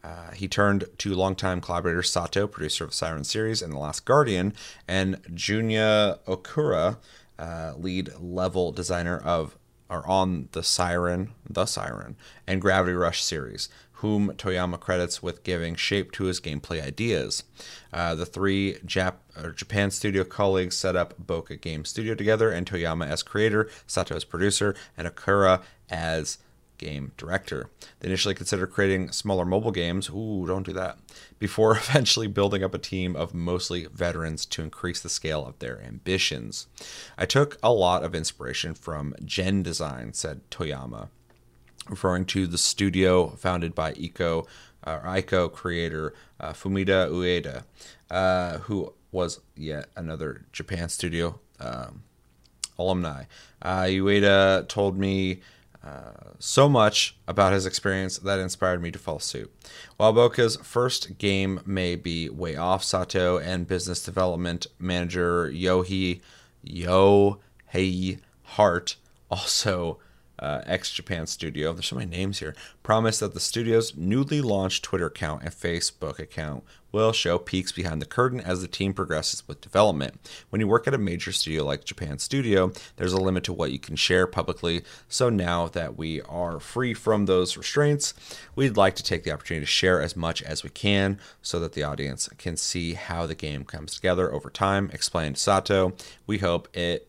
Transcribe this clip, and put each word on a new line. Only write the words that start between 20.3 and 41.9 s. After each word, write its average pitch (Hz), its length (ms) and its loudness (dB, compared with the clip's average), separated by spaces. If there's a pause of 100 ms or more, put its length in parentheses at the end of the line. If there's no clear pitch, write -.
set 90 200 0
up 87 240 0
Boca 85 360 -8
Game 78 300 -8
Studio 110 300 -4
together, 110 340 4
and 90 160 -2
Toyama 82 400 -2
as 78 160 -4
creator, 107 480 2 (160)
Sato - 300 -4
as - 80 -6
producer, 98 500 2 (240)
and 85 100 -6
Okura 95 540 4 (300)
as 80 480 -4 (400)
game 69 360 -8
director. 82 540 -6 (300)
They - 80 -8
initially 95 260 0
considered 90 380 -2
creating 95 400 2
smaller 95 340 0
mobile 104 240 0
games, 90 400 -2
ooh, 98 380 -4
don't 92 180 -2
do 87 80 -8
that, 92 240 -6 (400)
before 110 400 4
<laughs> - 0 -
eventually 117 480 2
building 101 380 2
up 92 100 0
a 90 60 -4
team 92 360 -4
of 82 200 -4
mostly 87 500 -2
veterans 82 600 -4
to - 160 -6
increase 85 360 -6
the 85 100 -12
scale 78 360 -4
of 65 140 -16
their 62 200 -10
ambitions. 60 840 -4 (540)
"I 95 80 0
took 143 340 2
a 117 100 4
lot 90 320 4
of 82 120 -4
inspiration 80 580 -6
from 73 400 -8 (100)
Gen 95 380 0
Design," 76 520 -6
said 73 360 -8
Toyama, 65 600 -8 (800)
referring 92 380 0